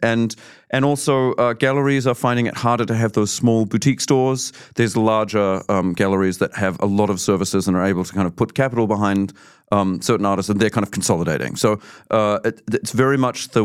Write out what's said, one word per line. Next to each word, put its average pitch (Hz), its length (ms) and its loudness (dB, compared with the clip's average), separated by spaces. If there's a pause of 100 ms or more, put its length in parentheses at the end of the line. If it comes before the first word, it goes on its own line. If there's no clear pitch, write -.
And, 117 360 0 (340)
and 131 140 2
also, 139 480 2
uh, 120 220 0
galleries 139 520 0
are 123 80 2
finding 120 320 0
it - 100 -4
harder 120 280 2
to 113 100 -2
have 113 200 0
those 104 180 0
small 113 340 2
boutique 117 340 0
stores. 131 520 0 (240)
There's 117 200 0
larger, 107 720 0
um, 92 260 0
galleries 95 440 2
that - 160 -2
have 95 260 -4
a 101 60 -2
lot 101 240 0
of 92 100 -4
services 95 460 0
and 92 100 2
are 90 80 2
able 92 200 0
to - 80 -14
kind 95 160 -2
of 85 80 -12
put 113 180 -2
capital 120 320 0
behind 98 460 0 (440)
um, 95 240 -2
certain 104 260 0
artists, 98 240 0
and 101 100 0
they're 107 160 0
kind 104 100 -2
of - 40 -8
consolidating. 82 640 -2
So, - 120 0 (420)
uh, 104 340 0
it, 110 180 -4 (100)
it's - 220 -4
very 135 240 2
much 127 300 -2
the 117 160 2